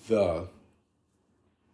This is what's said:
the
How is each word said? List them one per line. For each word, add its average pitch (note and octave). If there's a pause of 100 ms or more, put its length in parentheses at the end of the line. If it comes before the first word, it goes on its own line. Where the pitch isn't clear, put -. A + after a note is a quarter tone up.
the F2 (1300)